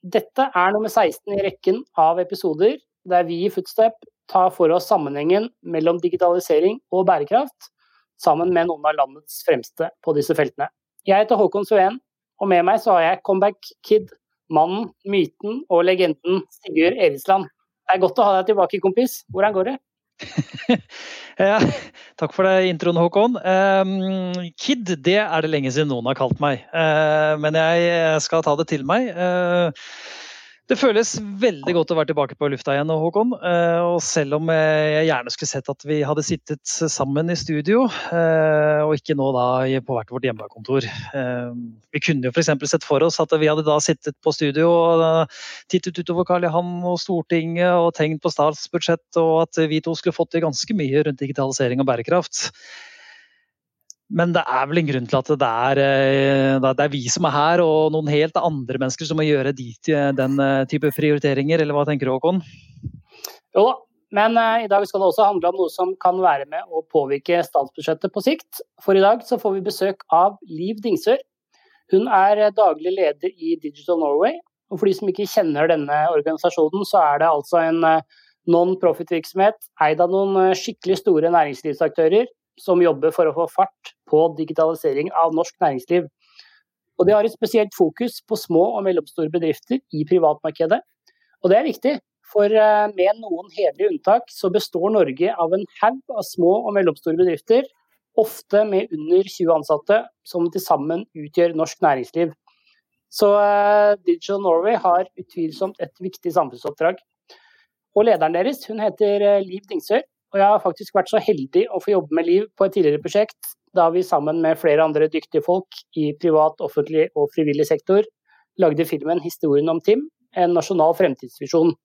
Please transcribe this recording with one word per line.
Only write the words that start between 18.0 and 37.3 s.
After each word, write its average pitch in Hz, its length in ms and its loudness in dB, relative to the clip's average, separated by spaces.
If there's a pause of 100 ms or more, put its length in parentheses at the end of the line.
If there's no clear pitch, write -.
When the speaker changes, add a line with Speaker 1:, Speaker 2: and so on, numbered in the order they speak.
Speaker 1:
godt 240 160 0
å 202 80 4
ha 190 80 2
deg 190 140 0
tilbake, 190 320 0
kompis. 208 400 0 (100)
Hvordan 196 240 0
går 190 140 -2
det? 269 80 -10 (420)
Speaker 2:
<laughs> - 640 -4 (560)
Ja, 196 140 2 (640)
takk 156 160 -6
for 190 100 0
det, 190 240 2
introen, 170 300 -2
Håkon. 202 400 2
Ehm, 190 1120 0 (100)
Kid, 240 300 -4 (100)
det 180 220 2
er 160 180 -2
det 160 80 -2
lenge 139 240 -2
siden 151 160 0
noen 123 220 -2
har 135 80 -4
kalt 127 240 -2
meg. 135 260 -4
Eh, 156 720 2
men 156 160 0
jeg, 170 320 2
eh, 160 320 0
skal 160 240 -2
ta 151 140 2
det 165 100 -2
til 139 160 -4
meg. 220 240 0
Eh, 175 800 -2 (840)
det 254 100 0
føles 226 400 2
veldig 196 560 -4
godt 160 160 0
å 170 60 0
være 151 160 0
tilbake 143 260 -2
på 147 80 0
lufta 139 240 -4
igjen 143 160 0
nå, 160 140 -2
Håkon. 208 340 0
Eh, 170 480 0
og 175 220 0
selv 147 320 -2
om, 160 160 -2
eh, 156 480 0
jeg 160 80 2
gjerne 123 240 -4
skulle - 160 -8
sett 139 240 -8
at - 100 -12
vi 151 140 -2 (100)
hadde 151 160 -2
sittet - 400 -8
sammen 147 640 -4
i 175 80 -2